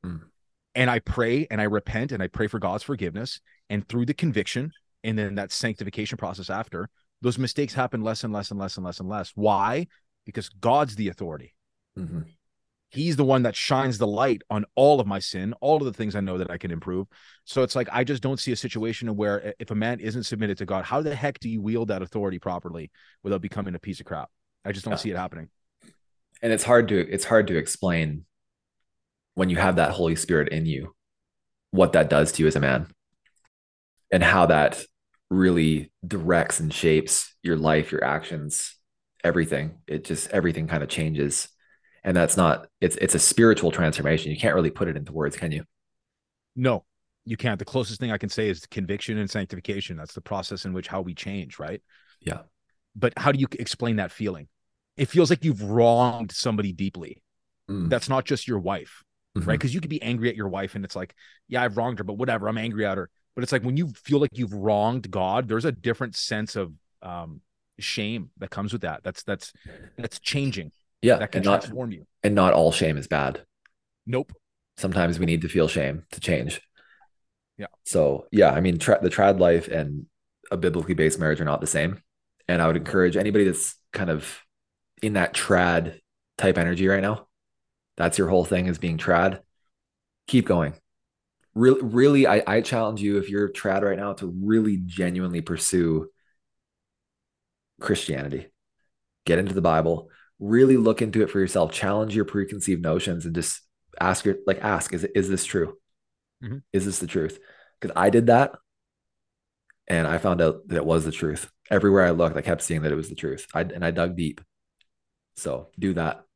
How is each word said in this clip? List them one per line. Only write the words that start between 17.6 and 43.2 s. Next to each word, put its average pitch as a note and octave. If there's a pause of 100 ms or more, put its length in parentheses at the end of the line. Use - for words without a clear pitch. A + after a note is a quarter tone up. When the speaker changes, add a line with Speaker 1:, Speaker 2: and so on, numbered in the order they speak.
Speaker 2:
it's -
like, B2
I B2+
just C3
don't C3+
see -
a A2+
situation A2+
where G#2
i-, G#2
if -
a G#2+
man A2
isn't A2
submitted G#2
to G2+
God, F#2+
how C#3
the D3
heck C#3
do A#2+
you A2+
wield A2
that F#2+
authority F#2+
properly E2+ (320)
without G2
becoming G2
a E2+
piece G2
of -
crap? D2+ (340)
I G2
just F#2+
don't A2
Speaker 1:
Yeah. -
Speaker 2:
see A2+
it F2
happening. E2 (960)
Speaker 1:
And A2+
it's G#2
hard A#2+
to, G2+
it's F#2+
hard A2
to F2+
explain D#2+ (1080)
when F#2
you F2
have F#2
that D#2+
Holy E2
Spirit D#2+
in D#2+
you, D2+ (800)
what F#2
that D#2
does D2+
to D#2
you D#2
as D2+
a D2
man C#2 (1200)
and F2+
how F2
that D#2 (480)
really E2+ (140)
directs E2+
and D#2
shapes -
your E2+
life, D#2
your D2+
actions, D2+ (480)
everything. D#2+
It D#2
just, -
everything D#2+
kind D#2
of C#2+
changes. D2+ (560)
And F#2
that's E2+
not, E2 (140)
it's, -
it's -
a D#2+
spiritual A2